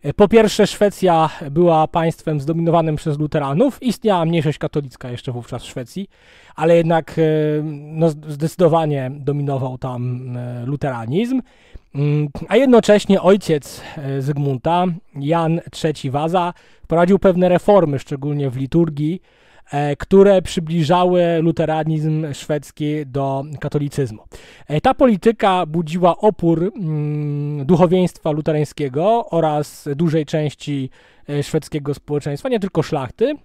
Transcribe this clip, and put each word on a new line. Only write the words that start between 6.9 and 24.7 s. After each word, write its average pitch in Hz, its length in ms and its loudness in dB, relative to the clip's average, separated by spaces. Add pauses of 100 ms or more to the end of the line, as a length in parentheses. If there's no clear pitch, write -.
e, 160 40 2 (500)
no, 156 380 -2
z-, 147 60 -8 (120)
zdecydowanie 151 880 0
dominował 139 640 -4
tam, 123 580 -8
e, 123 300 -10
luteranizm, 143 760 -2 (520)
mm, 147 340 0 (200)
a 202 80 2
jednocześnie 208 680 4
ojciec, 170 580 0 (160)
e, 139 260 -6
Zygmunta, 143 600 0 (320)
Jan 160 440 0 (100)
Trzeci 143 400 -4
Waza, 170 420 -2 (300)
wprowadził 175 360 2
pewne 180 300 4
reformy, 175 500 4
szczególnie 143 520 -4
w 120 60 -10
liturgii, 151 680 -2 (480)
e, 143 260 -2
które 196 460 6
przybliżały 175 800 2 (180)
luteranizm 156 960 0
szwedzki 151 720 -6
do 139 380 -4 (160)
katolicyzmu. 143 600 -4 (460)
E, 147 120 0